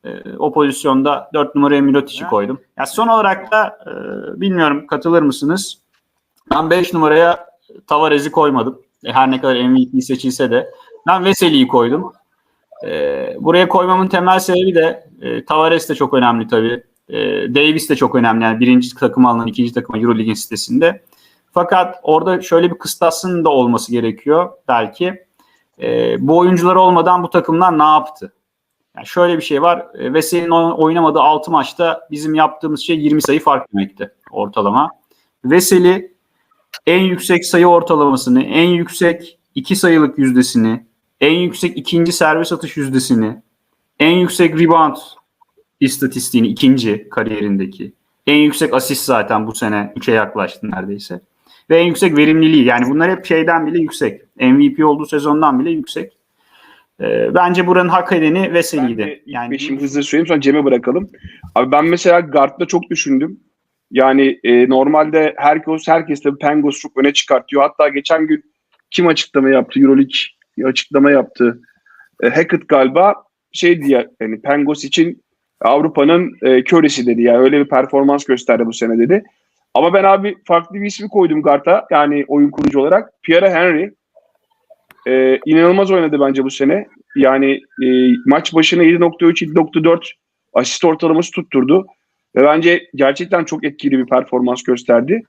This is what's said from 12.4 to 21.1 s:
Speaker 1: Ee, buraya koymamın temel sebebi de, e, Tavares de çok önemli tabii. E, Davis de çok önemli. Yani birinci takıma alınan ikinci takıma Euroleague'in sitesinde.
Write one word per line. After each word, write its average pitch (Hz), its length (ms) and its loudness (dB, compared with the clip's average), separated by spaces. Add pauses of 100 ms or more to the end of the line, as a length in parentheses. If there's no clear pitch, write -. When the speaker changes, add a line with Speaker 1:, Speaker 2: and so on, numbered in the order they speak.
Speaker 1:
Ee, 71 560 -6
buraya 175 280 2
koymamın 185 380 0
temel 185 320 0
sebebi 185 360 0
de, 160 320 0 (160)
e, 120 220 -8
Tavares 160 440 0
de 151 60 -4
çok 139 200 -2
önemli 117 340 2
tabii. 117 340 -2 (260)
E, 113 100 -10 (360)
Davis 151 360 0
de 135 60 2
çok 131 180 -2
önemli. 117 300 0
Yani 113 160 -2
birinci 123 340 2
takıma 123 360 2
alınan 117 160 -4
ikinci 117 260 -4
takıma 113 260 -8
Euroleague'in 110 360 0
sitesinde. 139 680 -4 (500)